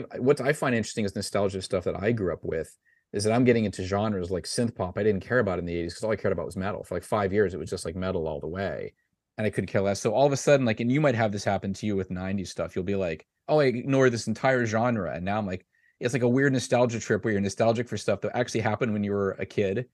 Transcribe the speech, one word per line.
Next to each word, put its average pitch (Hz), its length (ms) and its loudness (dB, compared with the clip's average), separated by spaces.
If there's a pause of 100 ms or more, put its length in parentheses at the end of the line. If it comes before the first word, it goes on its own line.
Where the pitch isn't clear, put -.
(160)
what 131 240 2
I 139 140 2
find 135 200 0
interesting 113 300 -2
is 98 100 -4
nostalgia 98 460 -2
stuff 92 240 -2
that 87 180 -2
I 107 100 2
grew 95 200 0
up 78 100 -8
with 80 320 -6 (380)
is 101 120 -2
that 110 100 4
I'm 127 100 4
getting 117 220 4
into 92 180 -4
genres 98 460 -2
like 87 140 -2
synth 117 300 -2
pop 92 220 -6
I 104 60 -2
didn't 104 180 2
care 120 200 0
about 92 180 0
in 87 80 -4
the 85 100 -4
eighties 85 180 -4
'cause - 100 -12
all 107 60 0
I 107 60 2
cared 98 160 0
about 85 140 -4
was 85 100 -10
metal. 95 280 -4
For, 92 100 -8
like, 87 100 -4
five 101 300 0
years, 101 180 4
it 90 60 -6
was 76 100 -6
just, 92 160 -6
like, 82 100 -6
metal 90 320 -2
all 76 140 -4
the 78 80 -6
way, 78 460 -6 (420)
and 110 100 -2
I 104 40 2
couldn't 95 180 -2
care 101 140 0
less. 98 180 0
So 113 140 0
all 131 120 4
of 139 60 4
a 131 60 -2
sudden, 139 260 4
like, 113 160 0
and 120 100 0
you 147 120 2
might 135 120 4
have 110 180 2
this 101 120 -6
happen 98 300 -2
to - 120 -6
you 101 100 0
with 95 140 -2
nineties 92 400 -4
stuff, - 240 -6
you'll 95 100 -2
be 98 120 -2
like, 85 300 -4 (200)
"Oh, 151 140 4
I 139 60 6
ignore 131 440 4
this 117 160 -4
entire 127 380 2
genre," 110 500 0
and 90 100 -6
now 101 140 0
I'm 107 80 -2
like, 90 200 -6 (340)
it's 123 140 -2
like 120 80 0
a 123 60 4
weird 135 260 4
nostalgia 120 440 2
trip 104 260 0
where 113 80 2
you're 101 100 2
nostalgic 113 460 2
for 104 100 -6
stuff 101 240 -2
that 104 120 -4
actually 117 280 0
happened 107 320 0
when 104 100 0
you 101 80 0
were 98 260 0
a 98 80 -4
kid 104 480 -2